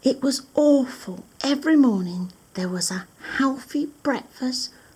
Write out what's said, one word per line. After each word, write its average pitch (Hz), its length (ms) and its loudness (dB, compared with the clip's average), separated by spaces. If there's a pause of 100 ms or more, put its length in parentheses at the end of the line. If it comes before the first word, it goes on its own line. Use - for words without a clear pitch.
It - 200 0
was 269 320 -2
awful. 277 680 2 (180)
Every 285 320 0
morning 185 560 2 (240)
there 185 120 -4
was 180 220 -4
a 185 160 -8 (320)
healthy 277 520 -2 (120)
breakfast - 720 -6 (240)